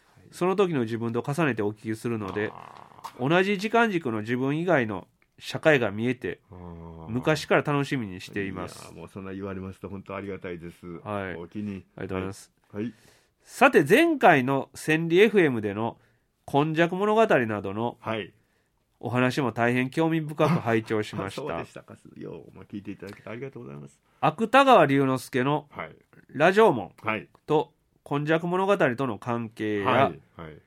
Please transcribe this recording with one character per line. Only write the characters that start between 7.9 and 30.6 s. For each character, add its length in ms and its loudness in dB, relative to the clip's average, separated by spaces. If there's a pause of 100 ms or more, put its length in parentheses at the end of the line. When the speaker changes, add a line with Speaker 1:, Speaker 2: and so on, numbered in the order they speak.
Speaker 2:
み 100 -6
に 140 -12
し 100 -16
て 140 -4
い 80 -6
ま 160 -8
す。 240 -16
Speaker 1:
い 20 -18
や、 60 -16
も 60 -14
う 20 -16
そ 140 -14
ん 20 -12
な 80 -10
言 120 -10
わ 100 -8
れ 60 -10
ま 120 -10
す 80 -20
と 80 -12
本 140 -12
当 120 -12
あ 60 -8
り 80 -10
が 100 -10
た 120 -10
い 80 -10
で 120 -14
す。 160 -20
Speaker 2:
は 440 -8
い。 60 -8
Speaker 1:
お 40 -10
お 80 -14
き 120 -12
に。 260 -10 (100)
Speaker 2:
あ 60 -12
り 40 -8
が 20 -8
と 80 -8
う 20 -4
ご 20 -2
ざ 0 -
い 60 -4
ま 80 -8
す。 180 -20
Speaker 1:
は 20 -20
い。 40 -20 (120)
は 120 -8
い。 120 -8 (500)
Speaker 2:
さ 260 2
て、 180 6
前 300 4
回 260 6
の 300 -2
千 340 -2
里 140 6
エ 60 6
フ 120 2
エ 80 4
ム 140 -2
で 100 -2
の 240 -4 (480)
今 220 2
昔 260 2
物 220 0
語 120 6
な 360 2
ど 100 -6
の 280 -4
Speaker 1:
は 160 -6
い。 160 -8 (680)
Speaker 2:
お 100 -6
話 300 0
も 120 0
大 200 2
変 180 0
興 200 0
味 100 0
深 160 -8
く 140 2 (100)
拝 240 0
聴 200 -2
し 100 -12
ま 160 -6
し 60 -14
た。 60 -8
Speaker 1:
あ、 40 -8
そ 80 -6
う 100 -8
で 60 -20
し 20 -20
た 100 -16
か。 140 -20 (200)
よ 360 -14
う、 20 -20
ま 80 -20
あ、 20 -20
聞 140 -14
い 40 -12
て 80 -14
い 60 -12
た 100 -16
だ 60 -14
け 100 -20
て 80 -14
あ 40 -12
り 60 -12
が 100 -12
と 100 -16
う 20 -16
ご 80 -16
ざ 40 -14
い 40 -14
ま 100 -16
す。 120 -20 (200)
Speaker 2:
芥 440 4
川 220 8
龍 160 4
之 180 2
介 240 -2
の 260 -2
Speaker 1:
は 140 -12
い。 120 -18 (340)
Speaker 2:
ラ 200 2
ジ 100 4
オ 120 8
門 200 -6 (100)
Speaker 1:
は 140 -4
い。 120 -10 (180)
Speaker 2:
と 260 0 (300)
今 180 -4
昔 220 2
物 240 0
語 100 4
と 300 0
の 120 -4
関 320 -4
係 280 -2
や、 80 -2
Speaker 1:
は 120 4 (120)
い、 100 -14 (160)
は 120 -14
い。 180 -18